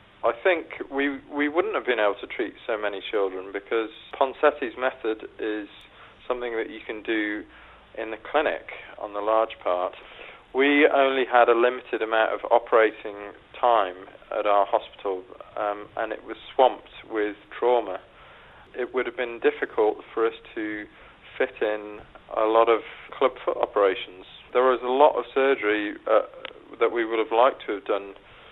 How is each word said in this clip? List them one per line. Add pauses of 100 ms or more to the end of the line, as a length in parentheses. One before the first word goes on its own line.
(240)
I
think
we, (120)
we
wouldn't
have
been
able
to
treat (120)
so
many (100)
children
because (220)
Ponseti's
method (100)
is (580)
something
that
you
can
do (520)
in
the (120)
clinic (280)
on
the
large
part. (580)
We
only
had
a
limited
amount
of (100)
operating (420)
time (400)
at
our
hospital, (340)
um, (100)
and
it
was (180)
swamped (200)
with (200)
trauma. (760)
It
would
have
been
difficult (140)
for
us (220)
to (520)
fit
in (360)
a
lot
of (360)
clubfoot
operations. (260)
There
was
a
lot
of
surgery, (160)
uh, (580)
that
we
would
have
liked
to
have
done, (380)